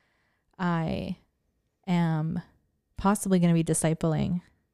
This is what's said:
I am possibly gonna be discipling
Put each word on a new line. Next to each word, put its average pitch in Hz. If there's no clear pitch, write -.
I 170
am 160
possibly 190
gonna 170
be 165
discipling 160